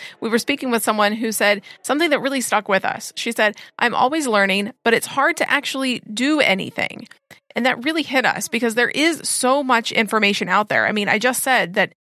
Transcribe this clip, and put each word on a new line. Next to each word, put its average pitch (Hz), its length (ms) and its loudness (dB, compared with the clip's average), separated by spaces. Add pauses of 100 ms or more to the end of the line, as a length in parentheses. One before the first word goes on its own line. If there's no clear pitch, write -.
(200)
we 226 100 -4
were 226 80 4
speaking 277 320 -2
with 226 120 0
someone 208 300 2
who 226 200 -2
said 202 280 2 (220)
something 302 260 0
that 269 140 2
really 269 180 -2
stuck 208 260 0
with 190 200 2
us. - 280 -6
She - 160 -6
said, 214 280 0 (200)
"I'm 233 160 2
always 285 320 0
learning, 202 460 2 (120)
but 233 100 4
it's 247 120 0
hard 311 300 0
to - 140 -2
actually 269 500 -2
do 262 400 0
anything." - 680 -2 (460)
And 233 120 -2
that 240 180 0
really 311 180 -2
hit 269 220 0
us - 240 0
because 226 260 -2
there 240 140 2
is 311 400 -2
so 269 340 0
much 233 300 0
information 208 560 0
out 202 220 2
there. 156 160 2
I - 60 0
mean, 202 180 -2
I 208 80 2
just 247 240 0
said 202 320 0
that 196 180 0 (100)